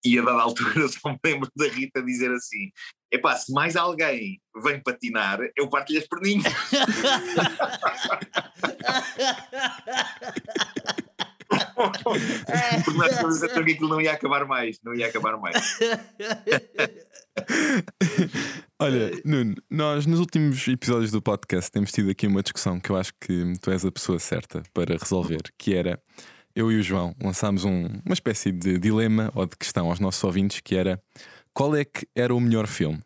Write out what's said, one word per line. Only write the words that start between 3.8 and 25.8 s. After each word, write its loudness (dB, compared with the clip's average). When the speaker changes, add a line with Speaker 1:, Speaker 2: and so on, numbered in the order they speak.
Speaker 1:
vem -2
patinar, -2
eu 0
parto-lhe 0
as -4
perninhas." 0
<laughs> -2
Porque 2
nós 6
estávamos 2
a 0
dizer 0
que 4
aquilo 0
não 2
ia 4
acabar 0
mais, -2
não -8
ia 0
acabar -2
mais. -2
Speaker 2:
<laughs> 0
Olha, 2
Nuno, 2
nós 0
nos 4
últimos 2
episódios 2
do 2
podcast 0
temos 0
tido 2
aqui 0
uma 2
discussão -2
que -6
eu 2
acho -2
que 0
tu -2
és 0
a 0
pessoa -2
certa -4
para 0
resolver, 0
que 0
era, 0